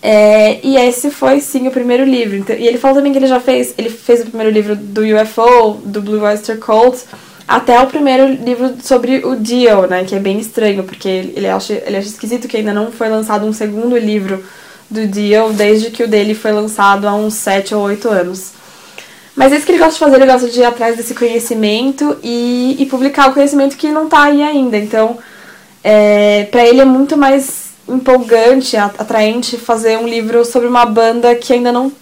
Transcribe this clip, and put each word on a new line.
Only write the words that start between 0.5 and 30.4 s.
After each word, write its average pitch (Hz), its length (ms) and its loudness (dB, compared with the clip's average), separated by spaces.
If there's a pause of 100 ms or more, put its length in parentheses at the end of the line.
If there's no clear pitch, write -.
e 269 120 2
esse 247 360 0
foi, 269 280 0
sim, 262 280 -4
o - 20 -4
primeiro 247 340 0
livro. 233 340 0
Então, 196 180 -6
e 233 100 -2
ele 240 100 0
falou 269 200 2
também 285 160 2
que 269 80 0
ele 269 80 2
já 254 100 2
fez, 247 400 -2
ele 226 100 -6
fez 233 340 0
o 220 40 -8
primeiro 220 240 -4
livro 214 240 0
do 208 280 -6
U 214 160 0
F 220 220 -2
O, 226 340 4 (100)
do 202 180 -8
Blue 208 220 -4
Oyster 214 340 -4
Cult, 233 460 0 (420)
até 240 340 2
o 269 60 4
primeiro 269 400 2
livro 247 560 -4
sobre 262 420 0
o 254 120 -4
Dio, 220 500 2
né? 180 160 -2
Que 190 140 -6
é - 20 -2
bem 196 220 -2
estranho, 214 420 -2
porque 190 260 -10
ele, 185 280 -6
ele 202 100 -4
acha, 190 260 -4 (140)
ele 202 100 -6
acha 202 120 -6
esquisito 233 400 -8
que 226 80 -8
ainda 214 180 -4
não 214 160 -4
foi 233 180 -6
lançado 220 380 -4
um 214 60 -4
segundo 220 440 -4
livro 202 460 -4 (480)
do 214 160 -4
Dio, 208 460 0
desde 214 400 0
que 240 100 -4
o 233 60 -2
dele 214 260 0
foi 214 160 -4
lançado 208 560 0
há 202 80 -2
uns 214 200 -4
sete 196 420 -4
ou 208 60 -2
oito 208 260 -4
anos. 185 500 -4 (800)
Mas 269 160 4
é 294 40 0
isso 294 80 -4
que - 80 0
ele 339 60 2
gosta 320 160 2
de - 60 -6
fazer, 285 160 4
ele 262 100 6
gosta 254 220 2
de 240 120 -2
ir 247 40 6
atrás 233 320 -2
desse 233 180 -8
conhecimento 233 1080 -2
e, 247 560 -2
e 277 60 0
publicar 269 460 2
o - 20 -4
conhecimento 277 440 2
que 311 120 -4
não 311 180 -2
tá 311 180 2
aí 294 180 2
ainda. 277 340 0
Então, 220 400 -2 (680)
é, 208 680 4
pra 240 160 4
ele 247 140 6
é 269 40 8
muito 269 320 2
mais 269 540 0 (180)
empolgante, 254 880 2
a-, 208 220 0
atraente 220 580 -2
fazer 226 420 -2
um 226 80 -4
livro 233 380 0